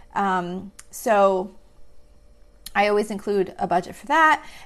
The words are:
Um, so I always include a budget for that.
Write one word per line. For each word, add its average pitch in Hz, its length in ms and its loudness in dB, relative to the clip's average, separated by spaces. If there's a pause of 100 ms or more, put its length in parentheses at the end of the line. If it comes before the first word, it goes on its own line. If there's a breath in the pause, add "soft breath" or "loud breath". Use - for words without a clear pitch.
(160 loud breath)
Um, 185 560 -2 (180)
so 196 680 2 (1200)
I 208 120 2
always 208 240 0
include 196 480 -2
a - 80 -4
budget 175 280 -2
for - 120 -20
that. 311 360 4 (220 loud breath)